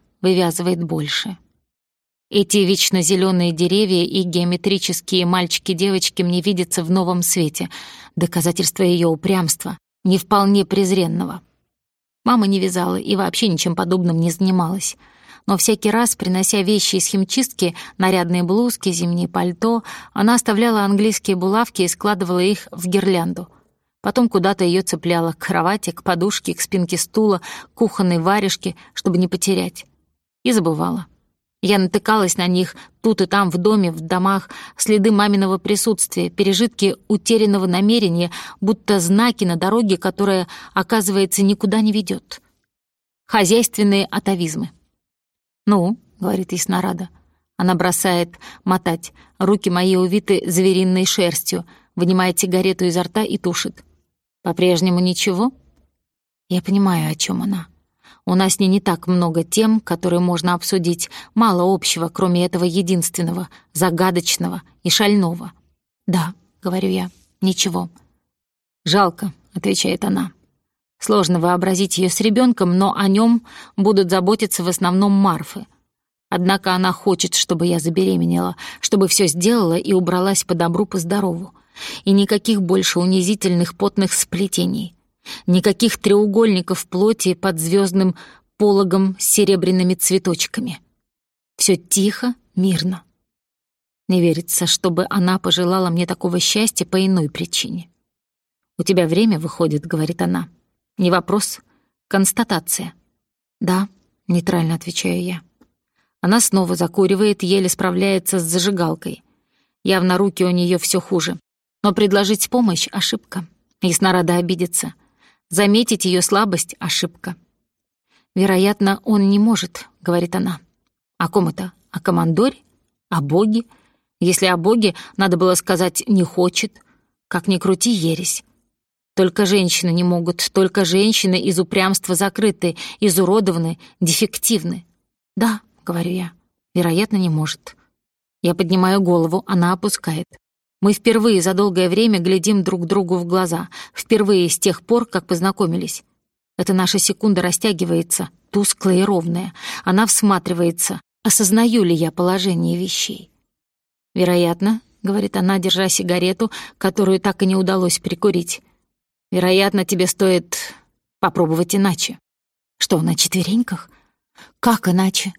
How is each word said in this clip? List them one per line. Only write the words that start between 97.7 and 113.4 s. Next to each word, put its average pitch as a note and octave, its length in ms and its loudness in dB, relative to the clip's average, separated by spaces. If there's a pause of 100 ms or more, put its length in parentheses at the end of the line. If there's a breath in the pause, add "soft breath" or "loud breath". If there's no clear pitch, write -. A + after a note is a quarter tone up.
"У F3+ 40 -4
тебя F3+ 240 2
время G3 320 2
выходит", — D#3 480 -4
говорит D#3+ 340 -4
она. F3 280 -2 (500)
"Не F3 120 2
вопрос, F#3 500 -2 (480)
констатация". F#3+ 840 -2 (680)
"Да", — F#3 280 0 (400)
нейтрально E3+ 460 0
отвечаю F3+ 480 -6
я. F3+ 200 -8 (800)
Она G3+ 200 2
снова F#3 360 0
закуривает, F#3+ 640 0
еле F#3+ 260 0
справляется F#3+ 720 -2
с F3 40 -2
зажигалкой. E3+ 800 -4 (640)
Явно F#3 340 2
руки F#3+ 260 0
у F3+ 60 0
неё F3+ 280 0
всё F3+ 220 -2
хуже. E3+ 380 -4 (440)
Но G#3 100 2
предложить G3+ 580 0
помощь — A3 420 0
ошибка. - 540 -6 (360)